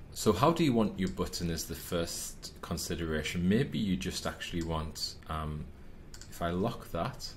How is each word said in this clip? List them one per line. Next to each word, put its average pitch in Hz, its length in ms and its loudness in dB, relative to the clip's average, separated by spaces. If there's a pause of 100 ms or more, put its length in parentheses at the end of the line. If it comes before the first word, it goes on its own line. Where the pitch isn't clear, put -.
(120)
So - 200 4
how 127 200 6
do 170 100 4
you 147 100 8
want 110 240 4
your 92 120 2
button - 420 -2
as 80 140 -2
the 78 100 -6
first - 760 -4 (100)
consideration? 82 840 0
Maybe 113 320 4
you 92 160 4
just - 320 -2
actually - 340 -2
want, 78 520 -2 (140)
um, 76 360 -2 (680)
if - 100 -10
I 87 100 2
lock 95 420 0
that 92 340 -2 (100)